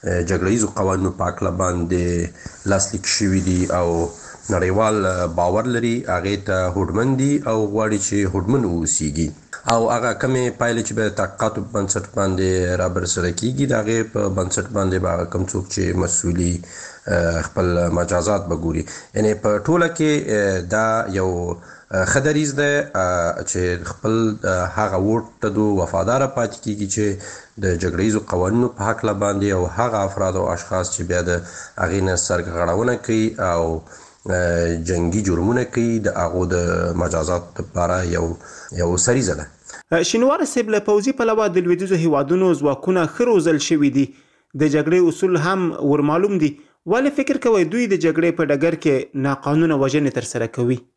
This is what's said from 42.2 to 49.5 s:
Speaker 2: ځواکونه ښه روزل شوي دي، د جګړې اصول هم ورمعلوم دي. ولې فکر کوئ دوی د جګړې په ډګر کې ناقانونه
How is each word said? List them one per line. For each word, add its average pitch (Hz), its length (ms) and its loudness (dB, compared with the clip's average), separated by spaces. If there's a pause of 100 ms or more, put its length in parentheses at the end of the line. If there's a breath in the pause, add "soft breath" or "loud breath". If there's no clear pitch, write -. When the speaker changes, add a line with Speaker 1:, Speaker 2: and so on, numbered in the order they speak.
Speaker 2:
ځواکونه 147 520 2
ښه - 160 -4
روزل 170 360 4
شوي 143 320 2
دي، 135 240 2 (420 soft breath)
د 147 120 2
جګړې 160 400 4
اصول 175 300 2
هم 175 420 0
ورمعلوم 151 580 2
دي. 147 220 0 (300 loud breath)
ولې 262 280 2
فکر 269 200 0
کوئ 220 260 4
دوی 220 240 0
د 196 60 2
جګړې 165 380 2
په 165 120 -2
ډګر 147 320 2
کې 143 300 2 (100)
ناقانونه 143 600 2